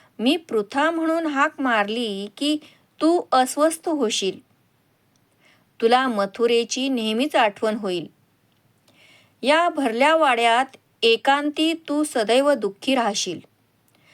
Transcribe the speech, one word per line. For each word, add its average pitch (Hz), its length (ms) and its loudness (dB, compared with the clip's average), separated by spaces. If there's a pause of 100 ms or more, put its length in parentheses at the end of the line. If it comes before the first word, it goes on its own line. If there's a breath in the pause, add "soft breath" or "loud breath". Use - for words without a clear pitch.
(200 loud breath)
मी 269 180 2
पृथा 277 540 -2
म्हणून 320 360 -2
हाक 294 340 -2
मारली 214 640 -2 (100)
की 302 200 -2 (440 loud breath)
तू 339 200 2 (100)
अस्वस्थ 285 580 0
होशील. 220 560 -4 (1400 soft breath)
तुला 240 260 4
मथुरेची 233 800 -2
नेहमीच 233 460 -2
आठवण 214 400 0
होईल. 185 320 -6 (1300 soft breath)
या 320 280 2
भरल्या 277 460 2
वाड्यात 247 500 2 (360)
एकांती 285 720 2
तू 302 300 -4
सदैव 262 480 2
दुःखी 220 440 -2
राहशील. 208 440 -4 (760 soft breath)